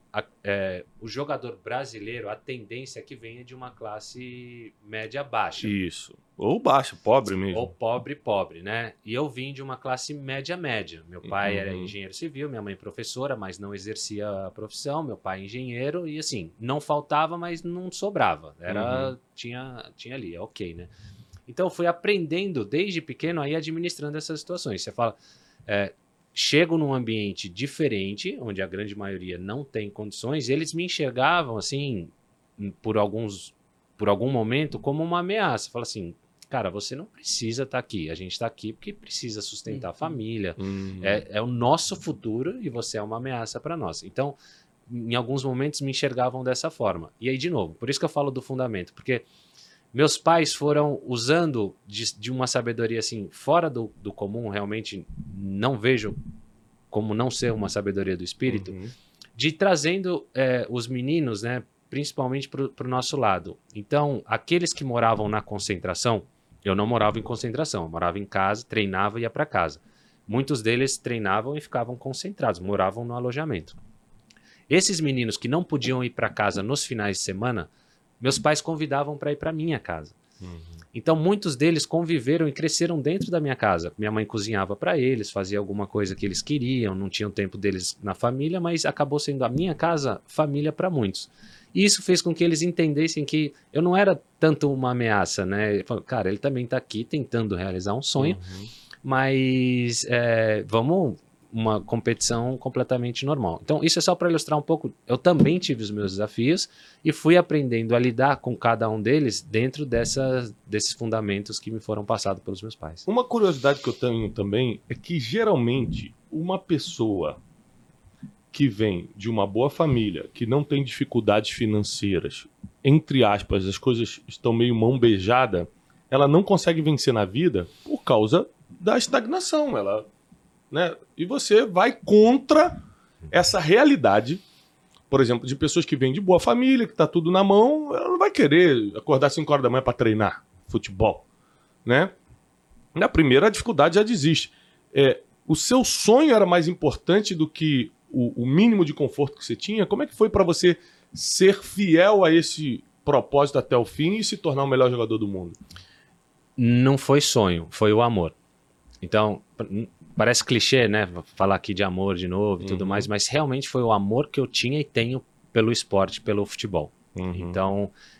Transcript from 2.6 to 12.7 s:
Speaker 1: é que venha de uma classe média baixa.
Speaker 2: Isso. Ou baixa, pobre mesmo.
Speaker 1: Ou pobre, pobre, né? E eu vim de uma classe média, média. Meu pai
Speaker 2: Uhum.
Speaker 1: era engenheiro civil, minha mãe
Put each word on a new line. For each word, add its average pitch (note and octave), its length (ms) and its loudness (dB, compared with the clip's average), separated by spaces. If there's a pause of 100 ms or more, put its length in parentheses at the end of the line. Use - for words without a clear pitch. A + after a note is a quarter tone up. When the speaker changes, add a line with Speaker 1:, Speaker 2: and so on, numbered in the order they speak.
Speaker 1:
é - 20 -16
que - 140 -20
venha A#2 280 -20
de B2+ 120 -20
uma B2+ 160 -18
classe B2 1000 -16 (140)
média A2 380 -10
baixa. A2 440 -4
Speaker 2:
Isso. G2 480 -4 (220)
Ou D3 220 0
baixa, C3 440 2
pobre G#2+ 320 4
mesmo. F#2+ 240 -2
Speaker 1:
Ou A#2+ 80 -6
pobre, B2 480 -6
pobre, F2+ 460 -4
né? A2+ 320 -8 (100)
E G#2+ 100 -10
eu C#3+ 140 -2
vim C3 240 -10
de C3+ 120 -14
uma C3 140 -12
classe C3 360 -8
média, C#3 420 -10
média. G2+ 540 -8
Meu F2 120 -18
pai G2+ 340 -2
Speaker 2:
Uhum. G2 40 -2
Speaker 1:
era G2 140 -6
engenheiro F#2+ 400 -12
civil, D3 360 -10
minha A#2 120 -10
mãe G2+ 140 -10